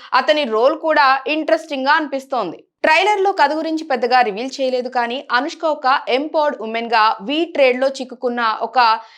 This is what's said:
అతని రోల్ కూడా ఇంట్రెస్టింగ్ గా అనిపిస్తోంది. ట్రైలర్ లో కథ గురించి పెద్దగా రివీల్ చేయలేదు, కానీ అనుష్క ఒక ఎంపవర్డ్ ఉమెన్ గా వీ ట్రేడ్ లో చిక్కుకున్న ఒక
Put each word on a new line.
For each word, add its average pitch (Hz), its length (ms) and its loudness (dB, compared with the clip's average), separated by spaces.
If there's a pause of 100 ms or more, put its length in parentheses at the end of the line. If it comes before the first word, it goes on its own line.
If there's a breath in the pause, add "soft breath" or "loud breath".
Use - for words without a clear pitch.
(200 loud breath)
అతని 302 240 2 (100)
రోల్ 269 320 2
కూడా 302 220 4 (260)
ఇంట్రెస్టింగ్ 311 540 -2
గా 294 140 4
అనిపిస్తోంది. 262 580 -6 (260)
ట్రైలర్ 381 400 2
లో 403 140 2
కథ 285 200 4
గురించి 320 300 -4
పెద్దగా 247 380 2
రివీల్ 226 280 -6
చేయలేదు, 254 400 -2
కానీ 240 220 -2 (200)
అనుష్క 302 260 -4 (120)
ఒక 294 120 -4 (280)
ఎంపవర్డ్ 294 500 -2
ఉమెన్ 226 280 -6
గా 220 100 6 (240)
వీ 285 100 -2 (180)
ట్రేడ్ 254 280 4
లో 269 40 2 (100)
చిక్కుకున్న 247 440 -6 (260)
ఒక 254 120 0 (380 loud breath)